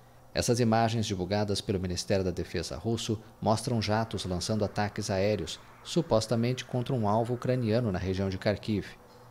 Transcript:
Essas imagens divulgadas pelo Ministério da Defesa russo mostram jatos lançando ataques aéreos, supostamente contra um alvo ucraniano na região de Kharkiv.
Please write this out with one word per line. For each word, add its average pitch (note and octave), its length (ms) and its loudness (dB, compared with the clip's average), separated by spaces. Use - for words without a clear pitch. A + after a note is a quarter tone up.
Essas A#2+ 280 2
imagens A2+ 440 4
divulgadas G2+ 540 0
pelo G2 220 -2
Ministério F#2 420 0
da F2+ 80 0
Defesa E2+ 460 -4
russo A2+ 440 -2
mostram A2 400 2
jatos G#2 420 0
lançando F#2+ 400 -2
ataques G#2 460 -2
aéreos, G2 500 0
supostamente A#2+ 800 0
contra B2+ 320 -2
um G#2+ 140 2
alvo A2+ 240 2
ucraniano A#2+ 580 2
na F2 80 0
região F#2+ 300 0
de F#2 80 -2
Kharkiv. G#2 480 0